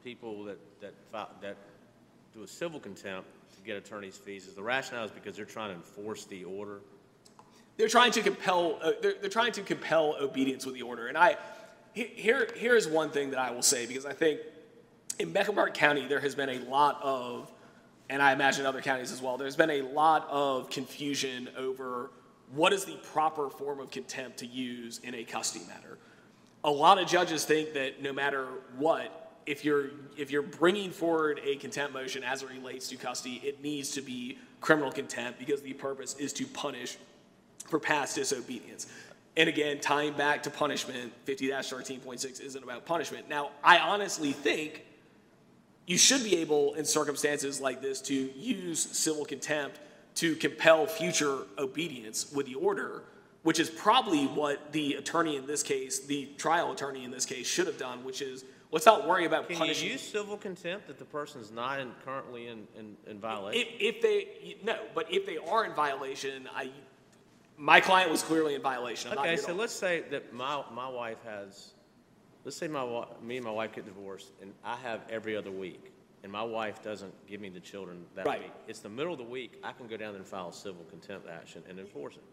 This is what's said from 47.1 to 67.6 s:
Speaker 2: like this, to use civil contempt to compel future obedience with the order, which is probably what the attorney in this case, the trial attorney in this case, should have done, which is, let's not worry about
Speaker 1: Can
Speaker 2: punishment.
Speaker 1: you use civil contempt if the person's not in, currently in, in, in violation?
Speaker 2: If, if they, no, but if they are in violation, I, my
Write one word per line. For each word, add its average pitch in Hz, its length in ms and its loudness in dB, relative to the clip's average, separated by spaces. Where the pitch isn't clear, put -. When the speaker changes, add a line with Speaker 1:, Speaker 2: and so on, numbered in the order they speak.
Speaker 2:
like 131 200 0
this, 135 200 -4
to - 120 -2
use 151 640 -2
civil 156 460 0
contempt 143 540 -4
to 165 200 2
compel 160 520 6
future 147 520 0
obedience 131 720 -6
with 139 160 -2
the 127 80 -10
order, 139 480 -2
which 160 160 4
is 143 100 4
probably 208 560 4
what 143 460 -2
the 147 220 0
attorney 156 420 0
in 131 100 -6
this 147 160 -2
case, 131 380 -2
the 143 280 -4
trial 156 340 2
attorney 135 320 -6
in 123 80 -10
this 127 140 -4
case, 123 200 -8
should - 220 0
have - 100 -4
done, 123 260 -8
which 131 180 -8
is, 131 240 -10
let's 160 140 4
not 180 220 8
worry 180 180 4
about 151 220 0
Speaker 1:
Can 170 100 -6
Speaker 2:
punishment. 156 280 0
Speaker 1:
you 202 80 -2
use 269 80 -8
civil 208 360 -6
contempt 185 520 -8
if 139 80 -14
the 139 80 -14
person's 143 460 -10
not 127 280 -4
in, 127 120 -8
currently 123 420 -10
in, 110 180 -12
in, 107 160 -14
in 107 140 -12
violation? 110 480 -2
Speaker 2:
If, 220 160 2
if - 60 -10
they, - 600 0
no, 214 160 -2
but 160 180 -4
if 196 120 2
they 180 120 -8
are 196 280 2
in 175 80 -6
violation, 135 800 -2
I, 131 160 -6
my 151 220 10